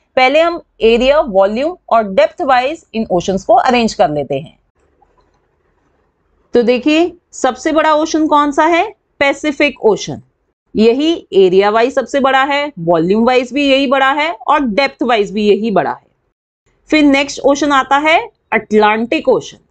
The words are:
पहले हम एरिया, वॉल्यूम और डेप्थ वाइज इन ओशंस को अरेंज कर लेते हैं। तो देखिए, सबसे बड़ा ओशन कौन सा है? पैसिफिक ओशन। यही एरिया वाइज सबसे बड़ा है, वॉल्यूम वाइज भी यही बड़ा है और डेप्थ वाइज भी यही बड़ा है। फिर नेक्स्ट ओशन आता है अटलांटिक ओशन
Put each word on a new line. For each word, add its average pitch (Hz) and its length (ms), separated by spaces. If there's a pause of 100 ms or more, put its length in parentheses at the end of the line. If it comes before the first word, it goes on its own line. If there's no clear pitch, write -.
(160)
पहले 269 260
हम 339 200 (200)
एरिया, 247 380
वॉल्यूम 226 580 (120)
और 226 140
डेप्थ 262 380
वाइज 262 520
इन 220 180
ओशंस 190 340
को 320 80
अरेंज 233 400
कर 180 160
लेते 143 300
हैं। - 200 (1900)
तो 240 100
देखिए, 302 500 (180)
सबसे 269 400
बड़ा 311 240
ओशन 311 320
कौन 294 240
सा 311 140
है? 349 300 (240)
पैसिफिक 285 600
ओशन। 156 400 (540)
यही 240 360 (240)
एरिया 190 340
वाइज 226 240
सबसे 277 260
बड़ा 269 240
है, 285 360
वॉल्यूम 175 460
वाइज 247 280
भी 285 160
यही 269 180
बड़ा 269 260
है 311 180 (160)
और 302 140
डेप्थ 269 420
वाइज 220 280
भी 208 160
यही 208 240
बड़ा 147 200
है। - 140 (840)
फिर 311 140
नेक्स्ट 277 380
ओशन 285 320
आता 269 260
है 311 180 (360)
अटलांटिक 220 760
ओशन 180 280 (140)